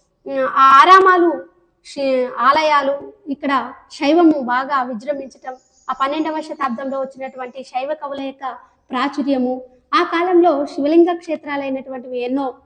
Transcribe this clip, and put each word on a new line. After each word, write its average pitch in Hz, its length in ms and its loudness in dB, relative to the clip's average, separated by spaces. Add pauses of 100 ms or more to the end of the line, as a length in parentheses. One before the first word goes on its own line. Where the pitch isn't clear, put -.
(280)
ఉమ్, 269 280 -2
ఆ 269 260 6
ఆరామాలు, 359 640 6 (420)
శి-, 262 520 -2
ఆలయాలు, 285 760 0 (140)
ఇక్కడ 269 460 -4 (180)
శైవము 311 500 4
బాగా 262 420 -2
విజృంభించటం, 262 720 -10 (340)
ఆ 254 40 -4
పన్నెండవ 311 480 -4
శతాబ్దంలో 269 580 -6
వచ్చినటువంటి 262 640 -10
శైవ 269 300 -6
కవుల 285 280 -10
యొక్క 269 360 -10 (320)
ప్రాచుర్యము, 254 720 -2 (320)
ఆ 330 100 4
కాలంలో 339 600 2
శివలింగ 330 480 2
క్షేత్రాలైనటువంటివి 269 1040 -8
ఎన్నో 254 340 -4 (120)